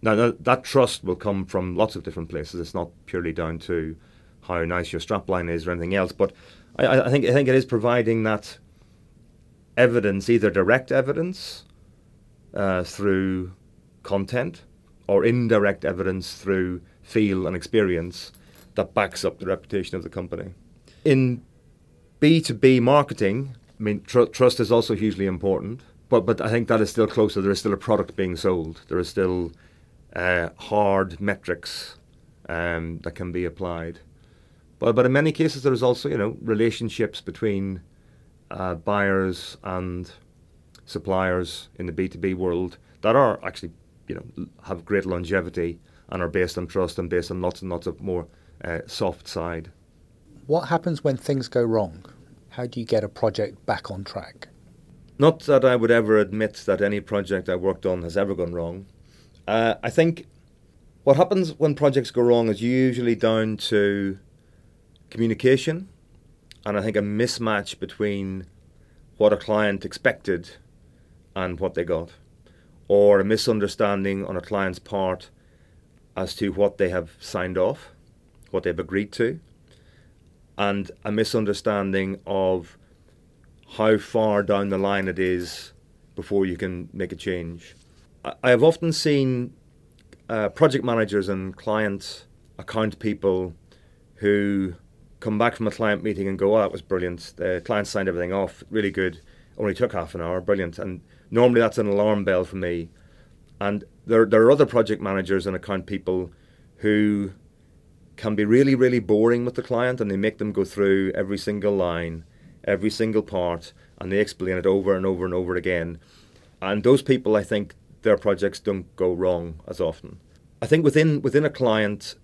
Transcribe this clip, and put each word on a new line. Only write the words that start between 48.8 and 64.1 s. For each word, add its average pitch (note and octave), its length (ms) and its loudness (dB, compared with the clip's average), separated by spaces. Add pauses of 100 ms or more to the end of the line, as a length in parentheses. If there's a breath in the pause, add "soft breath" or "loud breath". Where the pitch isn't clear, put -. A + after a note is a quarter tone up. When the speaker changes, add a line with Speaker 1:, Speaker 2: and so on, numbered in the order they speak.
Speaker 1:
soft - 400 -6
side. E2 440 -8 (760)
Speaker 2:
What D#3+ 220 -2
happens E3 340 -2
when C#3 140 0
things C3+ 320 -4
go B2 140 0
wrong? G#2 440 -2 (440)
How B2 160 -10
do A#2+ 120 -10
you A2+ 80 -8
get A2 180 2
a G2+ 40 -6
project - 580 -4
back - 240 -4
on G2 140 -10
track? - 440 -16 (720)
Speaker 1:
Not D#3 220 6
that C3+ 240 4
I B2+ 120 6
would A2+ 140 2
ever A2 280 6
admit G#2 480 0
that F#2+ 140 2
any G2+ 200 0
project F#2+ 480 -2
I F#2 80 0
worked F#2 280 -2
on F#2 180 0
has E2+ 140 -6
ever G2 180 0
gone F2 200 -4
wrong. F2 320 -8 (600 soft breath)
Uh, A2+ 360 2
I - 80 -2
think E3 360 2 (760)
what C#3 140 6
happens F3+ 420 2
when D3+ 160 2
projects C#3 360 2
go B2 120 2
wrong A#2 260 6
is G2+ 140 -2
usually B2 520 2
down A2 440 0
to G2+ 600 0 (920 soft breath)